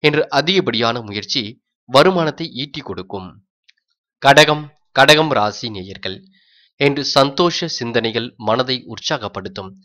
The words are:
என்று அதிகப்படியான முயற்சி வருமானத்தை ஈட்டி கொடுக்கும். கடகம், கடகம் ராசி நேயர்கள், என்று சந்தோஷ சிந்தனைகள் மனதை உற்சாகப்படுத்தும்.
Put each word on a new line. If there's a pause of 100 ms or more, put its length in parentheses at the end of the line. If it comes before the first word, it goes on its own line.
என்று
அதிகப்படியான
முயற்சி (460)
வருமானத்தை
ஈட்டி
கொடுக்கும். (920)
கடகம், (320)
கடகம்
ராசி
நேயர்கள், (640)
என்று
சந்தோஷ
சிந்தனைகள் (120)
மனதை (100)
உற்சாகப்படுத்தும். (140)